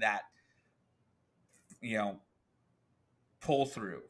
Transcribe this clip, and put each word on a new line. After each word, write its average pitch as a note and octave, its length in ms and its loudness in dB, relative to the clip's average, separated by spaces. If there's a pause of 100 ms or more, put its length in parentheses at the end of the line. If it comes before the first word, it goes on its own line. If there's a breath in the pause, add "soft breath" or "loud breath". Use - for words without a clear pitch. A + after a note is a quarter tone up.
that, G#2 220 2 (1600)
you A2+ 160 -2
know, G2+ 240 -2 (1200)
pull C#3 240 2
through G#2 460 -6